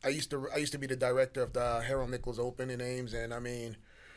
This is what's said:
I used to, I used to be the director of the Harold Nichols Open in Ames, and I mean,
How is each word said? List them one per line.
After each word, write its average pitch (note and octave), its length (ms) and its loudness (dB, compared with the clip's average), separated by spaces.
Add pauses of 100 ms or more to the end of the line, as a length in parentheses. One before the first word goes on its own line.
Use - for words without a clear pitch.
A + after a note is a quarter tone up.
I - 60 2
used D3 220 0
to, C#3 200 -2
I D3+ 60 -2
used D3 160 0
to D3 60 -4
be C#3 80 -4
the C3 100 0
director B2+ 460 4
of A#2 100 0
the A#2+ 300 2
Harold B2+ 280 0
Nichols B2 280 -2
Open B2+ 320 -2
in B2 100 -4
Ames, B2 320 -4
and A#2 220 -4
I A#2 40 -4
mean, A#2+ 380 -6 (400)